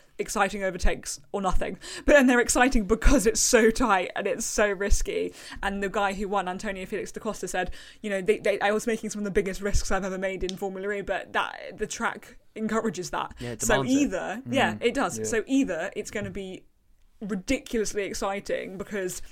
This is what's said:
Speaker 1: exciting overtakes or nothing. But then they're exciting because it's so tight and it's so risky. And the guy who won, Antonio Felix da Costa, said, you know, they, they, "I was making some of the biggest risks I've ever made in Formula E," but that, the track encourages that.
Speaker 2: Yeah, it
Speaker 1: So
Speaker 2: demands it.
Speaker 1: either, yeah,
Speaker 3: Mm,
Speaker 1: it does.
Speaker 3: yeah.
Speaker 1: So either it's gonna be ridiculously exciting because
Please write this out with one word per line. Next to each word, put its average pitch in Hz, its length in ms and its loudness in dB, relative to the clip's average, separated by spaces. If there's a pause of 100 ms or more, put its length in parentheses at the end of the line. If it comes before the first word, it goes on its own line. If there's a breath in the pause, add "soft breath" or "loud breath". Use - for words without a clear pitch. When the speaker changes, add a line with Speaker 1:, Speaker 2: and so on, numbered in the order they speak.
(200 loud breath)
Speaker 1:
exciting 202 460 -2
overtakes - 560 0 (100)
or 202 100 -2
nothing. 185 380 2 (260 loud breath)
But 302 100 6
then 269 120 8
they're 247 140 6
exciting 247 420 4
because 220 420 6
it's 220 140 4
so 233 320 6
tight 202 460 2
and 202 100 -2
it's 202 180 -4
so 208 240 2
risky. 180 640 2 (300 loud breath)
And 196 180 -4
the 202 80 -2
guy 202 220 0
who 196 160 -6
won, 185 220 -2
Antonio 190 360 -8
Felix - 280 -8
da 220 80 -12
Costa, 202 260 -6
said, 180 240 -4 (300 loud breath)
you 214 80 -6
know, 196 120 -2
they, 208 180 2
they, 202 200 0
"I 202 140 2
was 214 120 -2
making 220 260 -4
some 214 100 -8
of 208 40 -4
the 98 60 -4
biggest 190 300 -2
risks 202 320 0
I've 190 100 0
ever 190 140 -4
made 190 260 -4
in 185 140 -4
Formula 190 340 -6
E," 202 100 -4
but 190 300 -6
that, - 460 -6
the 202 100 -6
track - 480 -6 (180)
encourages 214 580 -2
that. - 280 -6
Speaker 2:
Yeah, 120 120 -8
it 117 100 -10
Speaker 1:
So 220 200 2
Speaker 2:
demands 247 100 0
it. 269 40 6
Speaker 1:
either, 190 460 0 (100)
yeah, 240 220 2
Speaker 3:
Mm, 214 80 -8
Speaker 1:
it 233 120 2
does. 226 240 -2
Speaker 3:
yeah. 110 60 -6
Speaker 1:
So 220 240 -2
either 185 480 0
it's - 160 -10
gonna 202 180 -6
be 190 360 -12 (560)
ridiculously 208 840 -2
exciting 196 760 -6
because 190 440 -6 (100)